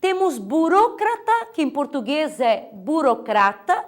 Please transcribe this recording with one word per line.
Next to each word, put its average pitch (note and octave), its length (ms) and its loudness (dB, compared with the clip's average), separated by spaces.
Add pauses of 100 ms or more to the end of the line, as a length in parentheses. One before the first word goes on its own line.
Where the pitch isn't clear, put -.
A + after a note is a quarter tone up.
Temos F#4 380 0
burócrata, G#4 1160 0
que - 80 -4
em C#4+ 80 0
português C#4+ 680 -4
é A3+ 340 0
burocrata. A3+ 1160 0